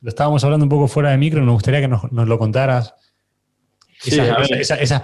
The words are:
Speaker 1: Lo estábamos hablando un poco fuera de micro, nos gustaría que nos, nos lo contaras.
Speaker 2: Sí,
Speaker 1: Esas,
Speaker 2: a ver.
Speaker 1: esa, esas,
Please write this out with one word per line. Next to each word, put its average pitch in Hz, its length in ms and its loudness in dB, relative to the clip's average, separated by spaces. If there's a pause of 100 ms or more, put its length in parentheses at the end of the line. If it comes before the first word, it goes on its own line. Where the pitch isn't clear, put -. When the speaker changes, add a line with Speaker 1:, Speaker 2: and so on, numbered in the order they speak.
Speaker 1:
Lo 117 80 -12
estábamos 143 340 0
hablando 147 220 2
un 139 40 2
poco 139 180 2
fuera 147 220 0
de 135 80 2
micro, 151 240 0
nos 120 140 2
gustaría 127 260 0
que 135 60 0
nos, 123 240 -4
nos 117 160 0
lo 113 100 0
contaras. 120 580 -2 (1040)
Speaker 2:
Sí, - 120 -6
Speaker 1:
Esas, 135 180 2
Speaker 2:
a 113 80 2
ver. 135 160 0
Speaker 1:
esa, 143 220 -2
esas, 139 280 0